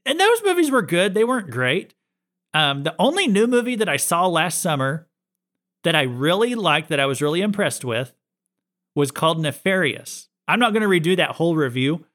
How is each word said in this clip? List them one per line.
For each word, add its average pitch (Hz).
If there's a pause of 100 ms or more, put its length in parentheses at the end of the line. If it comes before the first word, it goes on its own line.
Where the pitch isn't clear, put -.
and 285
those 453
movies 349
were 262
good. 180
They 214
weren't 233
great. 127 (600)
Um, 143
the 156
only 320
new 208
movie 240
that 208
I 143
saw 175
last 165
summer 147 (760)
that 165
I 151
really 160
liked, 165
that 147
I 139
was 135
really 151
impressed 202
with, 123 (800)
was 143
called 160
Nefarious. 160 (180)
I'm 185
not 233
gonna 214
redo 180
that 160
whole 170
review, 139